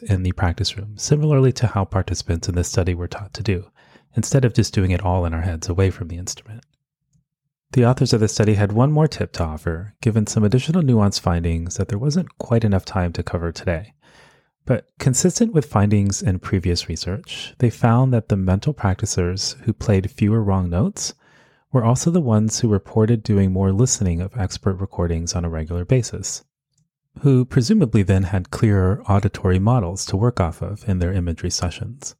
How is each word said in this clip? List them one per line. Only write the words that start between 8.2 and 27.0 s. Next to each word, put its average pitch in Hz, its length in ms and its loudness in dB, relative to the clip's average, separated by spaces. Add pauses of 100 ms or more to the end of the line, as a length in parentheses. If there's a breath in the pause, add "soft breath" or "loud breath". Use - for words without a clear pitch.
study 107 260 2
had 101 180 2
one 123 200 2
more 151 160 2
tip - 260 -6
to 90 100 -4
offer, 82 580 -8
given 107 260 0
some 110 160 0
additional 131 400 2
nuanced 107 380 2
findings 85 560 -2
that - 100 -2
there 101 100 -4
wasn't 147 400 -2
quite 117 260 0
enough 98 220 2
time 90 280 -2
to 87 100 -6
cover 85 280 -4
today. - 420 -6 (720 soft breath)
But - 240 -2 (100)
consistent 185 540 2
with 151 120 2
findings 101 560 2
in 92 180 0
previous 90 480 -2
research, - 720 -10
they 120 120 2
found 127 440 2
that 117 160 0
the 104 80 2
mental 95 360 0
practicers 92 880 -2
who 110 100 -2
played 98 380 0
fewer 110 320 0
wrong 95 260 0
notes 101 460 -2 (560 soft breath)
were 127 120 2
also 123 280 2
the 175 100 2
ones 110 380 2
who 120 80 2
reported 110 560 2
doing 98 280 4
more 95 200 2
listening 92 500 0
of 95 160 -8
expert 98 380 -2
recordings 85 580 -4
on 87 100 -2
a 85 60 -2
regular 82 340 -4
basis, 101 600 -4 (760)